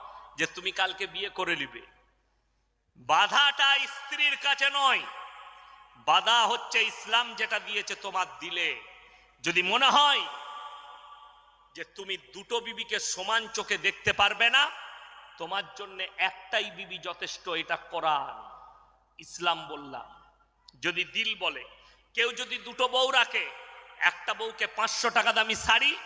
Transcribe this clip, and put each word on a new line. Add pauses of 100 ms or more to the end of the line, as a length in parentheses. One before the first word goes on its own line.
(380)
যে
তুমি
কালকে
বিয়ে
করে
নিবে। (1120)
বাধাটা (100)
স্ত্রীর
কাছে
নয়, (920)
বাধা
হচ্ছে
ইসলাম
যেটা
দিয়েছে
তোমার (140)
দিলে। (600)
যদি
মনে
হয় (1500)
যে
তুমি
দুটো
বিবিকে
সমান
চোখে
দেখতে
পারবে
না, (680)
তোমার
জন্য (140)
একটাই
বিবি
যথেষ্ট,
এটা
কোরআন, (680)
ইসলাম
বললাম। (580)
যদি
দিল
বলে, (500)
কেউ
যদি
দুটো
বউ
রাখে, (480)
একটা
বউকে
পাঁচশো
টাকা
দামি
শাড়ি, (100)